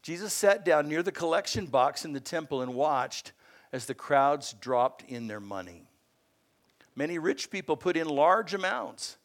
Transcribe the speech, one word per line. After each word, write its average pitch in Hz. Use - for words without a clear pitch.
Jesus 180
sat 202
down 151
near 156
the 160
collection 170
box 135
in 160
the 139
temple 147
and 127
watched 135
as 123
the 131
crowds 143
dropped 127
in 120
their 107
money. 92
Many 156
rich 175
people 165
put 175
in 160
large 170
amounts. 190